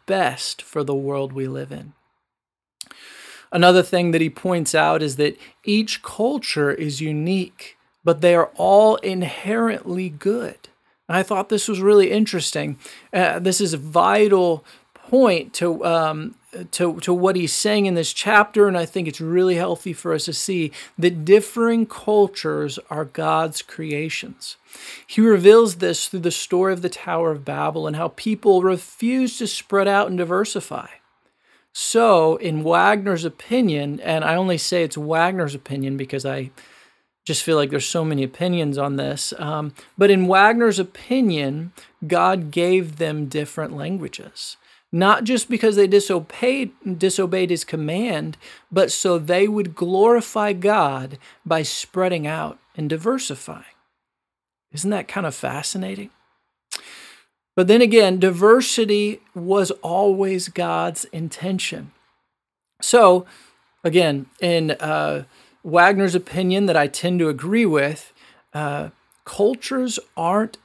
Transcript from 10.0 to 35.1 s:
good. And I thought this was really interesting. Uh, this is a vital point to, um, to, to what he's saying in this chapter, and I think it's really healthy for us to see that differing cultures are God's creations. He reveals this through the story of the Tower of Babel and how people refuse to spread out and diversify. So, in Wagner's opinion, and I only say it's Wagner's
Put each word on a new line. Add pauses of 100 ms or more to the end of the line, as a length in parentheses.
good. (400)
And
I
thought
this
was
really
interesting. (340)
Uh,
this
is
a
vital (300)
point
to,
um, (380)
to,
to
what
he's
saying
in
this
chapter,
and
I
think
it's
really
healthy
for
us
to
see (260)
that
differing
cultures (120)
are
God's
creations. (500)
He
reveals
this
through
the
story
of
the
Tower
of
Babel
and
how
people
refuse
to
spread
out
and
diversify. (880)
So,
in
Wagner's
opinion,
and
I
only
say
it's
Wagner's